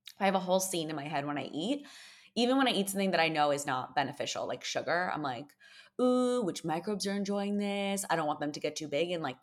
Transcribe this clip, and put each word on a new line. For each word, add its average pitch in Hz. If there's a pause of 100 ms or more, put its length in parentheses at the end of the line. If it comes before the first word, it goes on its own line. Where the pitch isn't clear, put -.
(200)
I 208
have 190
a 190
whole 185
scene 170
in 156
my 143
head 147
when 147
I -
eat, 220 (480)
even 247
when 269
I 233
eat 196
something 196
that 170
I 165
know 147
is 143
not 127
beneficial, -
like 127
sugar, 160
I'm 151
like, 139 (560)
"Ooh, 247
which 160
microbes 180
are 196
enjoying 202
this? 202
I 165
don't 160
want 147
them 147
to 151
get 151
too 156
big 156
and, 170
like, 131